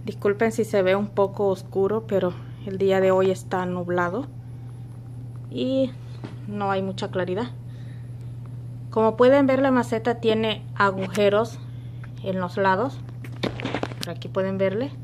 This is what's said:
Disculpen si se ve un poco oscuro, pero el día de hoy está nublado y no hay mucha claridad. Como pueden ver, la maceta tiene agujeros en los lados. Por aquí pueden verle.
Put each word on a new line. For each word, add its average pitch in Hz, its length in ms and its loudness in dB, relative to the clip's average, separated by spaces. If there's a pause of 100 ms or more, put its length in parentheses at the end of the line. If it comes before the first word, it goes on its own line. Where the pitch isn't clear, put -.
Disculpen 208 480 0
si 220 140 0
se 208 160 2
ve 185 120 4
un 202 140 0
poco 202 400 2
oscuro, 196 580 0
pero 180 280 2 (320)
el 196 120 -6
día 190 220 4
de 190 120 6
hoy 190 200 6
está 185 340 -2
nublado 180 600 -2 (1200)
y 262 420 0 (580)
no 202 200 -2
hay 190 120 0
mucha 190 300 -4
claridad. 185 400 -2 (1400)
Como 220 260 4
pueden 269 320 8
ver, 262 140 4
la 269 100 4
maceta 233 440 2
tiene 220 500 2 (100)
agujeros 196 840 2 (640)
en 185 180 -2
los 175 160 -4
lados. 196 400 2 (1000)
Por - 100 -6
aquí 170 180 -8
pueden 190 300 -2
verle. 196 340 0 (120)